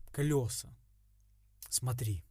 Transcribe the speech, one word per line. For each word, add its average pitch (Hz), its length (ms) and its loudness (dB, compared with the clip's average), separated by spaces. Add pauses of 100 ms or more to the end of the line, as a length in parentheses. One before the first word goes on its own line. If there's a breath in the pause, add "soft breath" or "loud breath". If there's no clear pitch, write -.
(120)
Колёса. 143 640 2 (920)
Смотри. 110 600 0